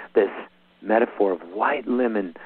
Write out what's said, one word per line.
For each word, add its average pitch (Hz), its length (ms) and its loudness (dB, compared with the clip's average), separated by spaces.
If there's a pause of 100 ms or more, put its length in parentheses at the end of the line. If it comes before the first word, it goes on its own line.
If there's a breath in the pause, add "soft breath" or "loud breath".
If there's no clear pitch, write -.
(160 loud breath)
this 98 140 6 (520)
metaphor 107 500 2
of 85 100 -4 (120)
white 117 340 -2
linen, 113 460 0 (120)